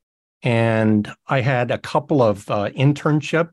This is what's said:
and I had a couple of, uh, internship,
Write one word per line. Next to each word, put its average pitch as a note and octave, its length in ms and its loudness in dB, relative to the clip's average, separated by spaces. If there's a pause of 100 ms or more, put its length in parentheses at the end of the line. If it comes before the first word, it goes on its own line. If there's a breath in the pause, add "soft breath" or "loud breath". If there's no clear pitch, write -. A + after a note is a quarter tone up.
(420)
and A2 680 2 (180)
I C#3 140 0
had B2 280 0
a B2+ 80 -4
couple C#3+ 460 -2
of, G2+ 260 0
uh, G#2+ 220 -2
internship, D3+ 800 0